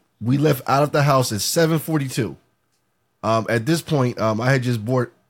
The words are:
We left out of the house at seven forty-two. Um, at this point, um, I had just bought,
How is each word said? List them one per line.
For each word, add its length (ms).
We 180
left 300
out 140
of 100
the 120
house 260
at 100
seven 380
forty-two. 580
Um, 260
at 180
this 160
point, 380
um, 200
I 100
had 120
just 220
bought, 280